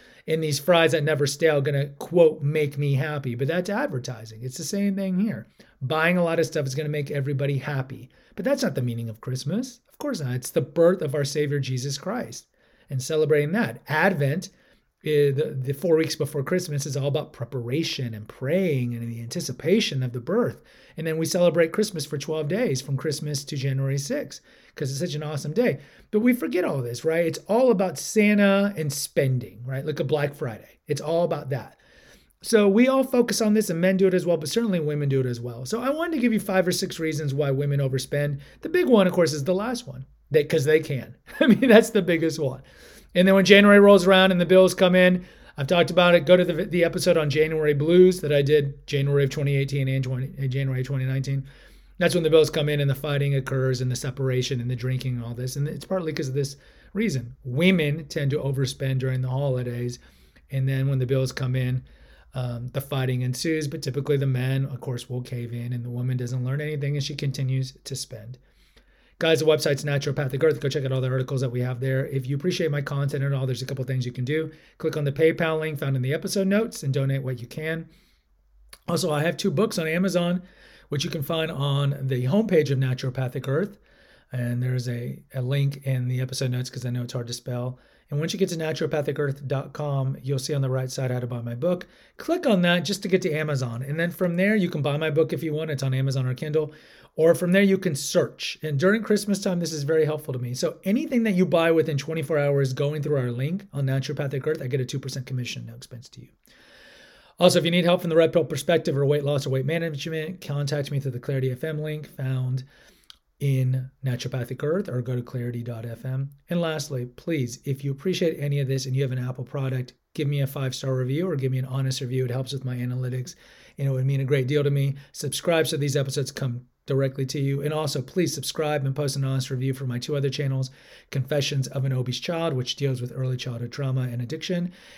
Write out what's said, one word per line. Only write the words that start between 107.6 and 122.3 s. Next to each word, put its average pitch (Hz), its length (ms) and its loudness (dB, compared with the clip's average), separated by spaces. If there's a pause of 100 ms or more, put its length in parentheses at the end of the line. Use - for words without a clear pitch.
you 170 60 0
need 175 140 4
help 180 160 2
from 175 100 -4
the 156 40 2
Red 160 180 6
Pill 160 120 2
perspective 156 500 0
or 143 120 2
weight 147 160 2
loss 139 240 -2
or - 20 -2
weight 131 160 0
management, 160 760 -4
contact 143 500 -4
me 143 80 -2
through 135 120 -4
the 120 80 -8
Clarity 131 320 -2
F 123 120 -8
M 156 160 -4
link 151 280 -8
found 131 560 -4 (760)
in 131 520 0 (140)
Naturopathic 127 580 -6
Earth 170 240 0
or 123 140 -4
go 127 140 -4
to 123 60 -2
clarity 120 400 -6
dot 117 240 -8
F 117 200 -10
M. 135 260 -4 (180)
And 175 120 0
lastly, 147 440 -4
please, 127 600 -4
if 139 180 -4
you 139 80 -2
appreciate 175 480 -2
any 143 200 -2
of 135 80 -2
this 131 180 -2
and 131 100 -2
you 135 60 0
have 131 100 -2
an 127 80 -4
Apple 127 240 -6
product, 131 500 -6 (220)
give 151 120 -2
me 143 140 0
a 131 60 0
five-star 131 480 -4
review 135 340 -2
or 160 60 -2
give 131 160 -2
me 131 60 -2
an 131 80 -2
honest 131 360 -2
review. 127 240 -2
It 120 60 -4